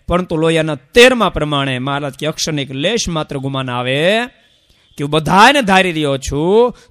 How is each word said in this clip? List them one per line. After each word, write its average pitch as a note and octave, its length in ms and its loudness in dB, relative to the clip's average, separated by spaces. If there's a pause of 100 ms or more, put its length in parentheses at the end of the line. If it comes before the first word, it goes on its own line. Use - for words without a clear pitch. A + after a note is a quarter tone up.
પરંતુ F3 300 -2
લોયાના D#3+ 380 0
તેરમા A#3+ 540 4
પ્રમાણે C#3+ 500 -4
મહારાજ C#3 340 -6
કે - 120 -8
અક્ષરને D#3 360 -4
એક C3+ 100 -8
લેશ F3+ 380 -2
માત્ર D3+ 280 -6
ગુમાન C3+ 320 -6
આવે C#3+ 560 0 (720)
કે C#3+ 60 -6
હું C#3+ 60 -4
બધાને F#3 520 4
ધારી F#3+ 300 2
રહ્યો D3 260 -2
છું, F3+ 580 0 (160)